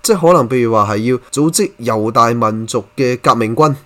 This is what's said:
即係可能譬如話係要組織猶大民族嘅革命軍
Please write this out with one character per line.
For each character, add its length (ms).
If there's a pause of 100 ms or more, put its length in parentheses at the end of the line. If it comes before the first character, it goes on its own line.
即 100
係 80
可 140
能 160
譬 140
如 100
話 220
係 20 (140)
要 60 (140)
組 180
織 300
猶 320
大 220
民 340
族 160 (140)
嘅 240
革 140
命 200
軍 200 (100)